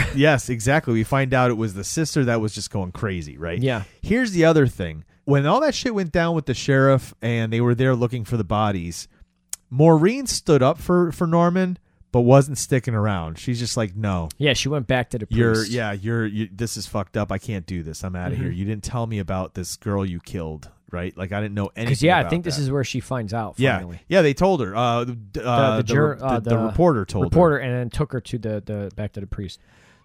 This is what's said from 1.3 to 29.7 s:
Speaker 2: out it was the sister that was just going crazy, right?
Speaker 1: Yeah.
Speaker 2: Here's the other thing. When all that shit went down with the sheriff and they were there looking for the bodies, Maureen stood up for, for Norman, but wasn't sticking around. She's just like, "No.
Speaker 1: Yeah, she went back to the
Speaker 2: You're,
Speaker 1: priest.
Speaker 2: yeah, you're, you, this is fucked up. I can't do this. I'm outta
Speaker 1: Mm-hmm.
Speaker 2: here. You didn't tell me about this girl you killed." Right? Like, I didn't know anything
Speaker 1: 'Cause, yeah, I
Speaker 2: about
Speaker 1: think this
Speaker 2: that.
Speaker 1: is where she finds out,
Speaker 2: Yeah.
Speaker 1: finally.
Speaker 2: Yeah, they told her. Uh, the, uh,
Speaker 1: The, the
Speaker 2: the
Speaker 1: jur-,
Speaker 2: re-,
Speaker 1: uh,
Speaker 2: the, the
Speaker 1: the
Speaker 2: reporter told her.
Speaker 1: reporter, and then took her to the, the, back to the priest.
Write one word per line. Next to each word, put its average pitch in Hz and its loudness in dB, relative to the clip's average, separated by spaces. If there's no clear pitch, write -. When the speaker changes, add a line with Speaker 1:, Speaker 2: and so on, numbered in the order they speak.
Speaker 2:
out 127 4
it 117 -2
was 110 -4
the 95 -8
sister 151 0
that 117 0
was 107 -4
just - -10
going 92 -4
crazy, 82 -6
right? 85 -4
Speaker 1:
Yeah. 123 0
Speaker 2:
Here's 233 0
the 170 4
other 156 6
thing. 80 -6
When 139 2
all 208 2
that 302 0
shit 240 -4
went 185 -2
down 170 0
with 156 -2
the 127 -2
sheriff 135 2
and 117 -2
they 117 2
were 120 4
there 131 2
looking 120 -2
for 120 -4
the 110 -2
bodies, 98 -2
Maureen 165 6
stood - 2
up 147 4
for, 175 0
for 180 -2
Norman, 175 2
but 123 4
wasn't 135 6
sticking 127 -2
around. 98 -2
She's 123 -4
just 120 -4
like, 104 -4
"No. 95 -2
Speaker 1:
Yeah, 143 2
she - -2
went 139 -4
back 127 -2
to 131 -6
the 107 -6
Speaker 2:
You're, 113 4
Speaker 1:
priest. 110 -2
Speaker 2:
yeah, 113 -2
you're, 110 -2
you, 104 -4
this 107 -6
is 101 -10
fucked - -6
up. 104 -2
I 98 -4
can't 98 -8
do 90 -8
this. 78 -12
I'm 92 -8
outta 90 -6
Speaker 1:
Mm-hmm. - -4
Speaker 2:
here. - -4
You 90 -4
didn't 107 -6
tell 117 -6
me 113 -6
about 92 -4
this - -10
girl 98 -2
you 87 -6
killed." 80 -10
Right? 87 -8
Like, 92 -8
I 101 -2
didn't 104 -6
know 101 -2
anything 117 0
Speaker 1:
'Cause, 131 -2
yeah, 175 6
I - 4
Speaker 2:
about 87 -2
Speaker 1:
think 170 -2
this 147 -4
Speaker 2:
that. 147 -4
Speaker 1:
is 131 -2
where 139 -2
she - -8
finds 113 -8
out, 113 -6
Speaker 2:
Yeah. 127 2
Speaker 1:
finally. 87 -12
Speaker 2:
Yeah, 185 4
they 147 4
told 180 2
her. 98 -4
Uh, 120 0
the, 123 -6
uh, - -8
Speaker 1:
The, 110 -8
the - -
Speaker 2:
the 107 0
Speaker 1:
jur-, 143 2
Speaker 2:
re-, - -10
Speaker 1:
uh, 131 0
Speaker 2:
the, 113 -4
the 117 4
Speaker 1:
the 113 2
Speaker 2:
reporter 113 4
told 95 -2
her. - -4
Speaker 1:
reporter, 156 6
and 123 -4
then 123 -4
took - -4
her 123 -4
to - -8
the, 107 -6
the, 101 -6
back 104 -8
to 104 -12
the 98 -12
priest. - -10